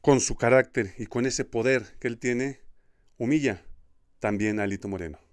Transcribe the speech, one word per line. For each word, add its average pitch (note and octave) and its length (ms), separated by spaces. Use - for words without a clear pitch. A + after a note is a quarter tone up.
con C#3 180
su - 160
carácter A#2+ 640
y G#2+ 80
con A#2+ 180
ese C3 200
poder A#2+ 560
que B2+ 80
él A#2 100
tiene, B2+ 420
humilla C3 460
también G#2+ 400
a G#2 60
Alito G2 240
Moreno. F2+ 320